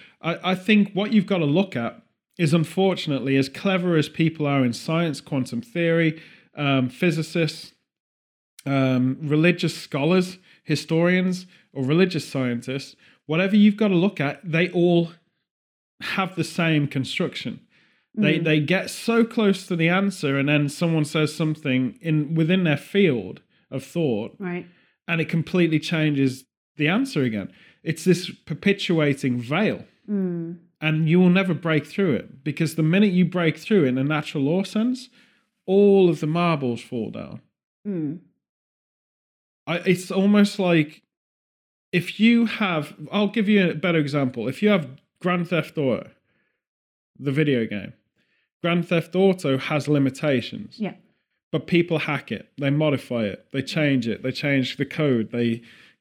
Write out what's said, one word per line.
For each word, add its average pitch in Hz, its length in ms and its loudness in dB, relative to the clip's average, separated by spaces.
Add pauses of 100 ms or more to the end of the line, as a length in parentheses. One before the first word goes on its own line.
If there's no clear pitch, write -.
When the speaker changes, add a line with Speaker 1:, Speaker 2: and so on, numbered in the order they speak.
(200)
Speaker 1:
I, 170 320 -4
I - 20 2
think 202 380 2
what 208 200 -2
you've 208 140 4
gotta 175 200 0
look 185 280 0
at 117 280 -6 (340)
is, 156 180 2
unfortunately, 156 840 0
as 135 120 2
clever 180 480 -2
as 147 120 2
people 160 380 0
are 139 180 2
in 120 100 0
science, 160 460 -2
quantum 127 420 -6
theory, 165 580 0 (360)
um, 135 340 2
physicists, 160 840 -2 (920)
um, 131 560 0
religious 160 540 2
scholars, 180 640 0 (260)
historians, 175 800 0 (260)
or 139 120 -4
religious 165 440 0
scientists, 127 680 -6 (300)
whatever 185 300 2
you've 208 200 6
gotta 208 180 2
look 185 260 0
at, 143 280 -4
they 165 220 0
all 175 420 2 (880)
have 185 360 -6
the 160 80 -2
same 160 420 0
construction. - 720 -6 (540)
They, 160 240 2
Speaker 2:
Mm. 170 60 -4
Speaker 1:
they 156 160 2
get 170 300 -2
so 233 340 0
close 208 420 0
to 180 100 -4
the 165 120 2
answer, 180 500 0
and 139 100 0
then 147 200 2
someone 160 360 0
says 151 300 -2
something 147 640 -2
in, 156 340 -2
within 170 300 2
their 147 120 2
field 135 640 0 (280)
of 131 140 -6
thought, 120 540 -2
Speaker 2:
Right. 175 280 -8 (420)
Speaker 1:
and 165 120 -2
it 160 80 -2
completely 165 520 2
changes 147 640 0 (320)
the 151 120 0
answer 214 340 0
again. 107 280 -4 (320)
It's - 220 -8
this 180 260 2
perpetuating 147 1120 -2
veil, 139 440 -2 (240)
Speaker 2:
Mm. 175 500 -4 (220)
Speaker 1:
and 156 280 0
you 170 120 4
will 180 100 6
never 185 240 2
break 156 320 0
through 196 280 0
it, - 300 -8
because 156 320 -2
the 165 60 0
minute 185 300 4
you 180 120 4
break 170 320 0
through 196 280 2
in 127 140 2
a 135 60 0
natural 147 400 -2
law 170 180 0
sense, 233 460 -4 (580)
all 196 420 6
of 160 120 0
the 160 60 -2
marbles 151 540 0
fall 117 300 -6
down. - 300 -12 (460)
Speaker 2:
Mm. 170 340 -4 (1500)
Speaker 1:
I, 160 120 -4
it's 185 320 0
almost 202 480 2
like 170 440 2 (880)
if - 280 -4
you 233 260 4
have, 175 480 -4 (180)
I'll 202 160 0
give 208 200 0
you 196 220 4
a - 40 -4
better 165 240 0
example. 135 500 -2
If 135 140 -4
you 208 80 4
have 165 180 2 (320)
Grand 175 280 -2
Theft 160 300 -4
Auto, 127 320 -2 (1080)
the 139 140 -4
video 135 340 2
game, 104 260 -10 (720)
Grand 170 260 -2
Theft 165 260 -2
Auto 180 440 2
has 147 300 -2
limitations. 135 920 -2
Speaker 2:
Yeah. 202 160 -6 (560)
Speaker 1:
But 156 160 -4
people 170 340 2
hack 143 300 -6
it, - 180 -8 (100)
they 139 120 0
modify 139 540 -2
it, 98 280 -8
they 135 100 -4
change 139 440 0
it, 110 160 -4
they 127 100 -4
change 135 440 -2
the 143 80 -4
code, 127 480 0
they 117 300 -2 (380)